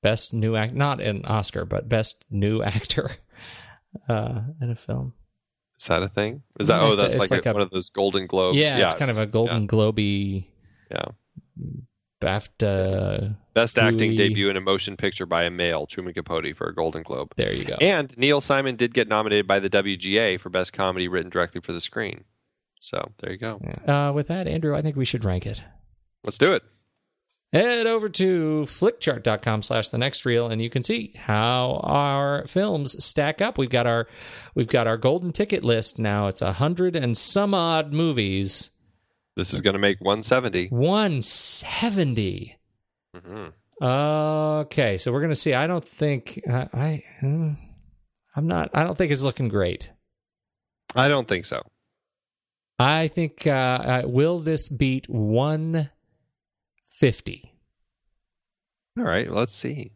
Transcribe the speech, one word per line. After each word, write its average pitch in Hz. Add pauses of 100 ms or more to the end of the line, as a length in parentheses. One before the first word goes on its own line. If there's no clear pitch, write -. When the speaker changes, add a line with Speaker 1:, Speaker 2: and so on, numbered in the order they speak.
Speaker 1:
Best 110
new 110
act-, 110
not 139
an 101
Oscar, 104
but 98
best 110
new 104
<laughs> 101
actor, - (960)
uh, 113 (180)
in 120
a 117
film. 127 (680)
Speaker 2:
Is -
that 85
a 98
thing? 110 (160)
Is 104
that, 113
Speaker 1:
Yeah, 92
Speaker 2:
oh, 110
Speaker 1:
it's 101
Speaker 2:
that's -
Speaker 1:
it's -
Speaker 2:
like 98
Speaker 1:
like 95
Speaker 2:
a, 120
Speaker 1:
a -
Speaker 2:
one 101
of 92
those 92
Golden 98
Globes? 92
Speaker 1:
Yeah, 147
Speaker 2:
Yeah, -
Speaker 1:
it's 82
kind 135
of 107
Speaker 2:
it's, 110
Speaker 1:
a -
Golden 113
Speaker 2:
yeah. 101
Speaker 1:
Globe-y 101 (440)
Speaker 2:
Yeah. - (1160)
Speaker 1:
BAFTA 98 (180)
Speaker 2:
Best 113
acting 110
Speaker 1:
hooey. 110
Speaker 2:
debut 101
in 98
a 95
motion 95
picture 98
by 85
a 85
male, 85
Truman 90
Capote, 80
for 82
a 82
Golden 80
Globe. 67
Speaker 1:
There 50
you -
go. -
Speaker 2:
And 151
Neil 139
Simon 135
did 117
get 117
nominated 107
by 98
the 95
W 98
G 98
A 104
for 92
Best 90
Comedy 92
Written 90
Directly 87
for 87
the 85
Screen. - (560)
So, -
there 98
you 95
go. 110 (260)
Speaker 1:
Yeah. 143
Uh, 139
with 147
that, 175
Andrew, 151
I 151
think 151
we 131
should 110
rank 92
it. 104 (640)
Speaker 2:
Let's -
do 175
it. - (880)
Speaker 1:
Head 226
over 226
to 165
flickchart 151
dot 107
com 110
slash 113
the 120
next 131
reel, 117
and 113
you 117
can 131
see 220
how 123
our 143
films 180
stack 151
up. 214
We've 131
got 120
our, 117 (480)
we've 123
got 117
our 113
golden 170
ticket 202
list 117
now. 104
It's 95
a 98
hundred 175
and 123
some 202
odd 160
movies. 107 (640)
Speaker 2:
This 92
is 95
gonna 98
make 101
one 101
seventy. 107
Speaker 1:
One 160
seventy. 123 (580)
Speaker 2:
Mm-hmm. 87
Speaker 1:
Okay, 151
so 127
we're 135
gonna 160
see. 139
I 135
don't 175
think, -
uh, 127
I, 147 (200)
mm, 151 (800)
I'm 151
not, 165
I 151
don't 175
think 175
it's 135
looking 131
great. 98 (1040)
Speaker 2:
I 131
don't 143
think 90
so. 53 (1160)
Speaker 1:
I 151
think, -
uh, 156
uh, 127
will 151
this 156
beat 131
one 143 (960)
fifty? - (1400)
Speaker 2:
All 240
right, 92
let's 113
see. -